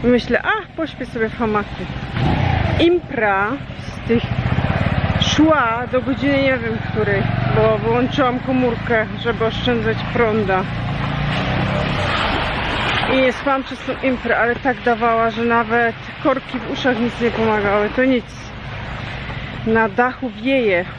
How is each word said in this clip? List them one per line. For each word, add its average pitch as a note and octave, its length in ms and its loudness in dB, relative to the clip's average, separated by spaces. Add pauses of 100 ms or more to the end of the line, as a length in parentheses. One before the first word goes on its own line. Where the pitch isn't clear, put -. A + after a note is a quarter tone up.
I - 20 4
myślę, A#3+ 360 4
a, G4+ 340 -2
pośpię C#4+ 300 -6
sobie A3 220 -2
w - 100 -8
hamaku. G#3 460 -2 (960)
Impra A3+ 680 2 (320)
z - 280 -10
tych A#3 140 2 (1000)
szła C4 640 4 (100)
do B3+ 100 2
godziny C4+ 400 0
nie C4 160 2
wiem A3+ 200 -4 (140)
której, G3+ 300 0 (340)
bo A3 220 4
wyłączyłam B3 600 2
komórkę, A#3+ 680 0 (160)
żeby A3+ 220 0
oszczędzać A3 520 0 (160)
prąda. G#3+ 500 2 (2500)
I - 20 4
nie C4 160 4
spałam C4+ 320 -2
przez C4 140 -10
tą B3+ 140 -6 (160)
imprę, A#3+ 300 0
ale A#3 180 2
tak B3 260 -2
dawała, A3+ 480 2
że A3+ 140 -4
nawet A#3 500 2 (280)
korki C4 360 0
w A3 140 -6
uszach B3+ 280 0
nic A#3+ 200 -2
nie A#3 100 2
pomagały, G#3 680 2
to B3+ 80 4
nic. B3+ 200 2 (1400)
Na A3 220 4
dachu B3 420 0 (120)
wieje A3+ 420 2 (140)